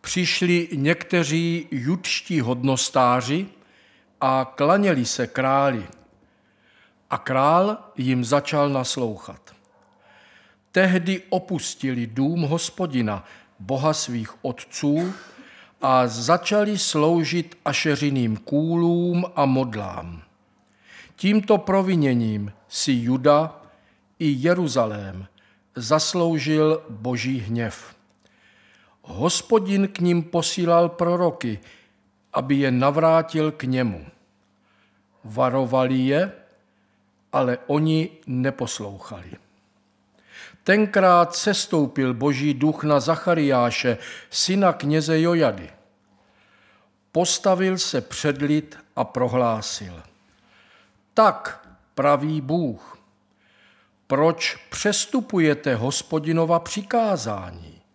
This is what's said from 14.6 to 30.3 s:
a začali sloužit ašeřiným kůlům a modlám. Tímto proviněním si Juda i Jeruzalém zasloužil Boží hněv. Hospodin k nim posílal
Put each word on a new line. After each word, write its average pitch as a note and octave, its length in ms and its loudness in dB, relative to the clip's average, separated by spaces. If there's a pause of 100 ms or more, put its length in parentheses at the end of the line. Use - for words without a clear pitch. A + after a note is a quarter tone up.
a B2+ 240 4
začali F3 720 0
sloužit D#3+ 840 0
ašeřiným C3+ 720 0
kůlům E3+ 880 0 (120)
a C#3+ 80 2
modlám. G2+ 760 -4 (960)
Tímto G#3 420 2
proviněním C3+ 960 0 (160)
si - 240 -2
Juda C3 720 2 (560)
i E3 80 -2
Jeruzalém B2 1000 -2 (480)
zasloužil D#3 1120 0
Boží B2 500 -4
hněv. A2+ 580 -6 (1040)
Hospodin G3 840 0
k G3 100 -10
nim F3 240 2
posílal E3+ 680 2